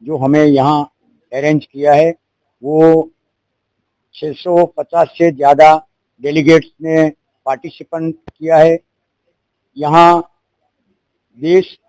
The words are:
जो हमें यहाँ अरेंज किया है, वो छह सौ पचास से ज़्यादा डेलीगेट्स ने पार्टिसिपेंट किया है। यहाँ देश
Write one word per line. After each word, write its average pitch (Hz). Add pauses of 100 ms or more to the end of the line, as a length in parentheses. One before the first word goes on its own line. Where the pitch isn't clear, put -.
जो 147
हमें 143
यहाँ 143 (420)
अरेंज 147
किया 147
है, 165 (480)
वो 160 (1040)
छह 151
सौ 175
पचास 165
से 170
ज़्यादा 147 (340)
डेलीगेट्स 151 (140)
ने 160 (360)
पार्टिसिपेंट 160
किया 160
है। 165 (1000)
यहाँ 170 (1080)
देश 175